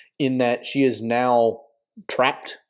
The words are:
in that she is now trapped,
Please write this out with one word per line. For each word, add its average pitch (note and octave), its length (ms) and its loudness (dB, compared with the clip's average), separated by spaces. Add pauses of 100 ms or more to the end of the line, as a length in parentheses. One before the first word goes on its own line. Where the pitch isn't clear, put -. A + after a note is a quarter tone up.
(200)
in C3 180 0
that A#2+ 300 -2
she C#3 160 0
is A2+ 180 0
now A#2 600 2 (460)
trapped, - 520 -2 (100)